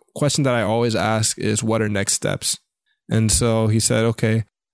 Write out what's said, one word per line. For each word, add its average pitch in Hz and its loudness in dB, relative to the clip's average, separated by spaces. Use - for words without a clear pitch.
question 143 0
that 127 2
I 117 0
always 113 0
ask 110 0
is, 107 -2
"What 113 0
are 107 0
next 98 -2
steps?" - -4
And 110 2
so 113 2
he 110 2
said, 113 0
"Okay, 113 0